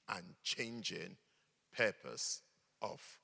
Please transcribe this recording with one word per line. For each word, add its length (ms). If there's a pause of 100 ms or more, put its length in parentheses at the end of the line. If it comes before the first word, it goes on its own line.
unchanging 1080 (600)
purpose 640 (400)
of 180 (240)